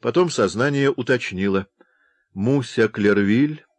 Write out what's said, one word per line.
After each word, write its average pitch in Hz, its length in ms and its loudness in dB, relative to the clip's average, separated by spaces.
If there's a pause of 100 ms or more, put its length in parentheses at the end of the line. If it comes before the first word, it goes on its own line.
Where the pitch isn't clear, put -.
Потом 165 280 0
сознание 139 640 0
уточнило: 101 760 -2 (640)
Муся 120 560 0
Клервиль 104 760 0 (140)